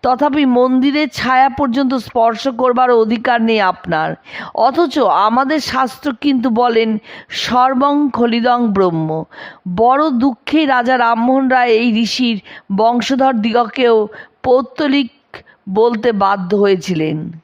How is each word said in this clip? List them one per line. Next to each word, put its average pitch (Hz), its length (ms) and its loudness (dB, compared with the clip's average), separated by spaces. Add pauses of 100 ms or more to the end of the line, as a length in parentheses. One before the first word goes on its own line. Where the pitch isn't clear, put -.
তথাপি 269 440 0
মন্দিরের 262 640 2
ছায়া 262 360 2
পর্যন্ত 262 460 -2
স্পর্শ 226 540 -2
করবার 247 420 2
অধিকার 233 520 2
নেই 226 180 2
আপনার। 165 540 -2 (400)
অথচ 302 440 0
আমাদের 233 600 2
শাস্ত্র 254 640 -4
কিন্তু 262 300 0
বলেন, 226 480 0 (300)
'সর্বং 269 840 0
খলিদং 240 560 0
ব্রহ্ম।' 160 560 0 (520)
বড় 269 340 2
দুঃখে 269 560 0
রাজা 254 320 0
রামমোহন 240 500 0
রায় 247 220 2
এই 226 220 2 (100)
ঋষির 226 380 -2 (360)
বংশধর 247 560 0
দিগকেও 226 760 0 (340)
পৌত্তলিক 269 680 0 (560)
বলতে 226 440 0
বাধ্য 196 440 0
হয়েছিলেন। 170 760 0 (120)